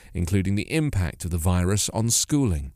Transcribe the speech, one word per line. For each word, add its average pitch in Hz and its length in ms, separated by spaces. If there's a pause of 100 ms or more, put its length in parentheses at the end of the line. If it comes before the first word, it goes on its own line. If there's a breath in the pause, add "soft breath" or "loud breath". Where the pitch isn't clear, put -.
(120)
including 95 440
the - 160
impact 131 520
of 82 60
the 87 80
virus 90 520
on 117 200
schooling. 95 640